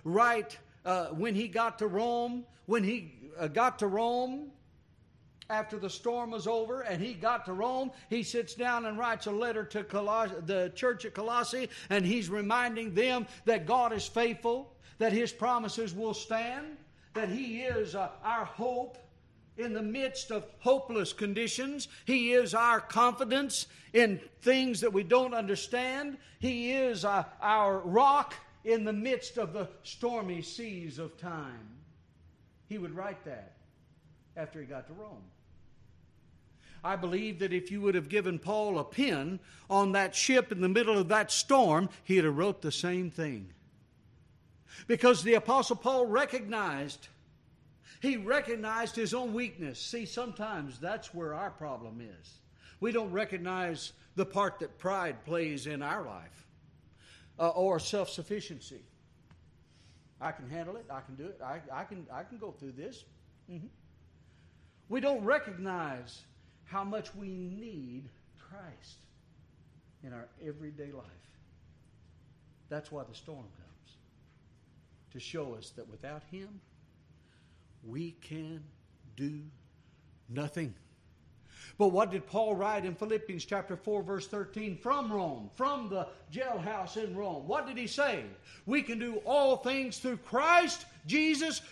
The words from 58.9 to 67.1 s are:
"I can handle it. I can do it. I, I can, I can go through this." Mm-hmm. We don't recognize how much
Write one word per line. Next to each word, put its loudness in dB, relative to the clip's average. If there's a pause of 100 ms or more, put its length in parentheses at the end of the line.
"I -4
can -12
handle -10
it. -16
I -12
can -18
do -12
it. -14
I, -10 (120)
I -8
can, -14
I -10
can -16
go -12
through -16
this." -14 (460)
Mm-hmm. -14 (1200)
We -2
don't 0
recognize -4 (420)
how -6
much -6